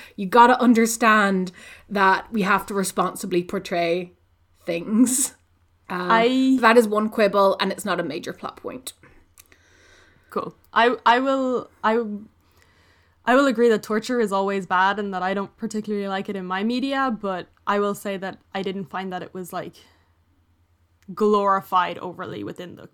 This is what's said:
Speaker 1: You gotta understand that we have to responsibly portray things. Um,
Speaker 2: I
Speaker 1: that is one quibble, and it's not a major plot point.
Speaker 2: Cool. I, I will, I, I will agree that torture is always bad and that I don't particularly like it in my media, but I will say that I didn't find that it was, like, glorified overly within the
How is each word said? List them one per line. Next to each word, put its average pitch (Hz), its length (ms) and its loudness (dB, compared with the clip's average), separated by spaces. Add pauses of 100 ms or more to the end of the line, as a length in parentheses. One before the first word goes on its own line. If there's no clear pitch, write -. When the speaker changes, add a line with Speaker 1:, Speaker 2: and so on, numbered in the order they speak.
(180)
Speaker 1:
You 202 80 -6
gotta 240 340 6
understand 214 920 4 (340)
that 190 460 2
we 220 80 -2
have 196 240 0
to 214 80 -10
responsibly 185 680 -2
portray 175 680 -4 (540)
things. 214 720 0 (540)
Um, 180 220 -6
Speaker 2:
I 262 480 4
Speaker 1:
that 226 180 4
is 233 80 6
one 214 220 -2
quibble, 202 540 2
and 196 100 -2
it's - 140 -10
not 185 160 -2
a - 20 -6
major 156 300 -8
plot - 240 -14
point. - 340 -14 (1400)
Speaker 2:
Cool. - 220 -8 (200)
I, 233 320 4
I 233 160 6
will, 262 480 -2 (120)
I, 226 220 2 (1200)
I 247 120 4
will 277 120 4
agree 240 220 4
that 214 140 2
torture 220 360 -2
is 202 140 0
always 196 320 -2
bad 190 340 2
and 202 140 -6
that 185 100 -4
I 190 100 -2
don't 196 220 -6
particularly 208 540 -6
like 196 180 -6
it 196 80 -8
in 190 100 -8
my 185 160 -4
media, 254 600 -2
but 185 260 -6 (180)
I 202 140 0
will 202 160 0
say 202 220 -8
that 185 200 -10 (160)
I 196 100 -6
didn't 196 260 -8
find 190 240 -8
that 180 100 -8
it - 100 -16
was, 185 200 -12
like, 170 220 -12 (1400)
glorified 196 840 0
overly 180 440 -12
within - 320 -14
the - 180 -20